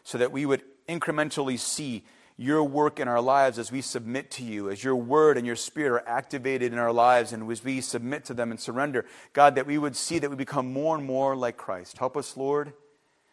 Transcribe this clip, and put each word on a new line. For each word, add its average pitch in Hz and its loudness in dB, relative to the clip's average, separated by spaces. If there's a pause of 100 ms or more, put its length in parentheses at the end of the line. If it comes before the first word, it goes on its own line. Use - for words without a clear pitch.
so - -8
that 123 2
we 143 -4
would 135 2 (260)
incrementally 151 -2
see 127 -6 (320)
your 147 2
work 147 0
in 139 -4
our 120 2
lives 131 4
as 110 -6
we 131 -6
submit 120 -6
to - -12
you, 104 -6
as 101 -8
your 131 2
word 139 6
and 123 -2
your 120 -2
spirit 139 -2
are 120 0
activated 127 -2
in 117 -4
our 117 2
lives, 120 6
and 113 -6
as 110 -8
we 131 -4
submit 127 -6
to - -10
them 117 -4
and 110 -8
surrender, 131 -2 (300)
God, 143 10
that 131 0
we 143 -2
would 147 -2
see - -4
that 143 -2
we 139 -8
become 127 -4
more 156 -2
and 143 -6
more 135 -2
like 120 -4
Christ. - -10
Help 131 -4
us, 131 -8
Lord, 143 -2 (600)